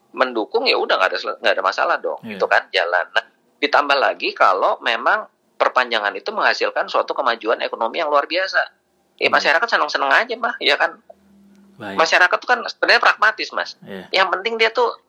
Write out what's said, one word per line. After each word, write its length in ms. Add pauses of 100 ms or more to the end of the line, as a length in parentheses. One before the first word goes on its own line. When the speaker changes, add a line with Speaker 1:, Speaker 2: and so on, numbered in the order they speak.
(100)
Speaker 1:
mendukung 560
ya 80
udah 240
nggak 160
ada 60
sel-, 180
nggak 160
ada 80
masalah 400
dong, 240
Speaker 2:
Iya. 160
Speaker 1:
itu 80
kan 240
jalan. 400
Nah, 100 (380)
ditambah 320
lagi 400
kalau 480
memang 480 (240)
perpanjangan 640
itu 160
menghasilkan 560
suatu 240
kemajuan 480
ekonomi 400
yang 80
luar 160
biasa. 500 (420)
Ya, 80
Speaker 2:
Iya. 40
Speaker 1:
masyarakat 380
seneng-seneng 400
aja, 240
Mbak, 280
ya 160
kan? 140 (840)
Speaker 2:
Baik. 220
Speaker 1:
Masyarakat 400
tuh 120
kan 160
sebenarnya 360
pragmatis, 500
Mas. 300
Speaker 2:
Iya. 320
Speaker 1:
Yang 180
penting 260
dia 140
tuh 240 (140)